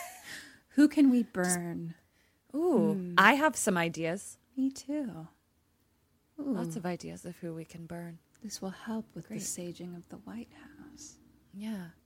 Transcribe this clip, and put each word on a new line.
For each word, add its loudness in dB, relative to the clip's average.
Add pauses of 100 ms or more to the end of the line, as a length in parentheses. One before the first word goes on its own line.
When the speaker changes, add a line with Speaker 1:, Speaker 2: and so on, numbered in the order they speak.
(300)
Speaker 1:
<laughs> -18
Who 10
can 8
we 6
burn? -2 (580)
Speaker 2:
Ooh, 4
Speaker 1:
Hmm. -4
Speaker 2:
I 10
have 2
some 2
ideas. -2 (200)
Speaker 1:
Me 0
too. -6 (1120)
Ooh. -2
Speaker 2:
Lots -4
of -6
ideas -6
of -10
who -8
we -10
can -16
burn. -12 (260)
Speaker 1:
This -10
will -6
help -8 (100)
with -12
Speaker 2:
Great. -8
Speaker 1:
the -8
saging -8
of -16
the -14
White -14 (420)
House. -20 (360)
Speaker 2:
Yeah. -6 (180)